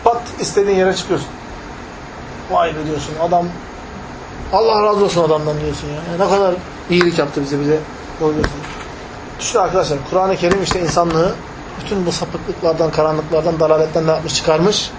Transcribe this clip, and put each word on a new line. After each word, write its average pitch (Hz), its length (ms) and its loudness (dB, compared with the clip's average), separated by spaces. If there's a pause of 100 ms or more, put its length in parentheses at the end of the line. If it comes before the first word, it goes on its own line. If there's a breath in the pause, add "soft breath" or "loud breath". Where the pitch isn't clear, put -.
Pat 233 180 4 (160)
istediğin 202 380 2
yere 185 200 4
çıkıyorsun. - 320 -2 (1200)
"Vay 170 260 2
be," 151 100 -6
diyorsun. 151 360 -4
"Adam, 175 240 2 (1040)
Allah 214 300 4
razı 208 220 4
olsun 170 200 4
adamdan," 151 360 2
diyorsun 147 280 -4
ya. 147 60 -6
"Ya 170 300 -2
ne 190 120 4
kadar 190 180 4 (360)
iyilik 175 280 4
yaptı 143 240 0
bize, 143 180 -2
bize 151 180 2 (420)
yol 156 140 2
gösterdi." 147 220 -2 (840)
İşte - 200 0
arkadaşlar, 175 380 2 (120)
Kur'an-ı 185 260 2
Kerim 185 260 2
işte 180 180 0
insanlığı 170 540 2 (460)
bütün 190 260 -2
bu 170 60 0
sapıklıklardan, 170 760 0
karanlıklardan, 156 720 0
dalaletten 156 460 4
ne 160 40 4
yapmış, 160 240 0
çıkarmış? 170 640 2